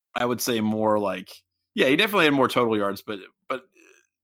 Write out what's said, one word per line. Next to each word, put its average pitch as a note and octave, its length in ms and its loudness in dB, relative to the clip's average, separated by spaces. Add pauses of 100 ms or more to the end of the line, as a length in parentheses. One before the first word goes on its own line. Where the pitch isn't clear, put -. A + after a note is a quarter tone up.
(140)
I B2 100 -4
would B2 160 -2
say A#2 200 0
more, G#2+ 380 0
like, F#2+ 440 -6 (320)
yeah, G3+ 120 2
he C#3 100 4
definitely G3+ 300 2
had C#3+ 80 4
more B2+ 140 2
total A#2 280 0
yards, G2+ 260 -2
but, G#2 160 -12 (300)
but C3 160 -8 (600)